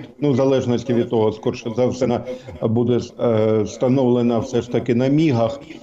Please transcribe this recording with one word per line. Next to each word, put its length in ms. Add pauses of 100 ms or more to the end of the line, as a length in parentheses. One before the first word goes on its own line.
(200)
ну, 100
в 60
залежності 580
від 160
того, 220
скорше 440
за 100
все, 200
на-, 180 (380)
буде, 380 (200)
е, 420
встановлена 760
все 240
ж 100
таки 220
на 140
мігах, 520 (220)